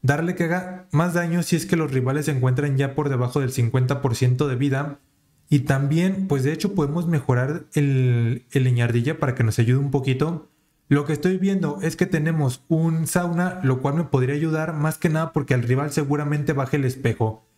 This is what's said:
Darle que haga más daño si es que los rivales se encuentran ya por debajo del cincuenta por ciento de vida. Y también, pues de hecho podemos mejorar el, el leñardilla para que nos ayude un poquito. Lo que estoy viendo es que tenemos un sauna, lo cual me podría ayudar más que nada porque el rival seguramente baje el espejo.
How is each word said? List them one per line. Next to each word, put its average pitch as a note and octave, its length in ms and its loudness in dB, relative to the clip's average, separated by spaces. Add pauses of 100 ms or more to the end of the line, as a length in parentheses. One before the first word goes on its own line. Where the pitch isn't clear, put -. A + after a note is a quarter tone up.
Darle D#3+ 320 0
que F3 100 -2
haga F3 480 -6
más E3 220 0
daño E3+ 280 0
si E3 140 0
es D3+ 80 -2
que - 100 -2
los D#3+ 160 -2
rivales C3 360 -2
se D#3 60 -2
encuentran C3 440 0
ya C#3 180 -2
por D3 140 -2
debajo B2+ 320 -2
del B2+ 100 -2
cincuenta B2+ 520 0
por B2 120 2
ciento B2 320 2
de C3 80 -2
vida. C#3 440 -2 (500)
Y D3 120 4
también, E3 680 0
pues C3+ 160 0
de C#3+ 80 2
hecho E3 220 -4
podemos D#3 320 0
mejorar C#3 680 0
el, B2+ 800 2
el C3+ 140 2
leñardilla A#2+ 540 2
para B2+ 160 -2
que - 80 0
nos A2 160 2
ayude B2 200 4
un C#3 120 0
poquito. C#3 600 -2 (400)
Lo C#3+ 160 4
que D#3 80 -2
estoy F#3 240 0
viendo F3+ 420 0
es D#3+ 160 -4
que F3+ 80 2
tenemos D#3 640 0
un D#3+ 380 2
sauna, F3 560 -2
lo C3 180 2
cual C#3 140 0
me E3 100 0
podría C3 300 0
ayudar D#3 400 -2
más D3+ 240 -2
que F3 100 0
nada D#3 240 0
porque C3+ 220 0
el B2 80 0
rival C3+ 300 0
seguramente D3 600 -2
baje C3+ 240 -2
el C#3 80 0
espejo. A2+ 720 -2